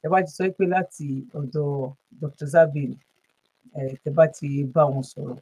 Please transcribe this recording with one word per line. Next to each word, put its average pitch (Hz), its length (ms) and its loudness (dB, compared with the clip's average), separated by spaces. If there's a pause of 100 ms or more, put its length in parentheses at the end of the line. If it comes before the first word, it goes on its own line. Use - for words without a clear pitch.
Ẹ 160 60 -4
bá 185 120 6
ti 175 100 -4
sọ - 200 -4
pé 196 140 0
láti 180 420 -2 (220)
ọ̀dọ̀ 143 640 -4 (160)
Doctor 147 380 -10
Zabby, 143 500 2 (760)
eh, 135 220 -6
tẹ́ 147 160 -6
bá 160 140 6
ti 143 360 -4
bá 139 200 2
wọn 135 200 0
sọ̀rọ̀. 131 380 -10